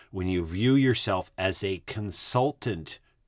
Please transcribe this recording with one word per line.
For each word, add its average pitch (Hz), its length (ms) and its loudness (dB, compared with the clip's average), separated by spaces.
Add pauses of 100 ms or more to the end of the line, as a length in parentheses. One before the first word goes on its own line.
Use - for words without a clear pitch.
(120)
when 92 180 -2
you 90 160 2
view 101 280 2
yourself 117 640 2
as 92 240 0
a 98 240 -4
consultant 107 1160 -4 (280)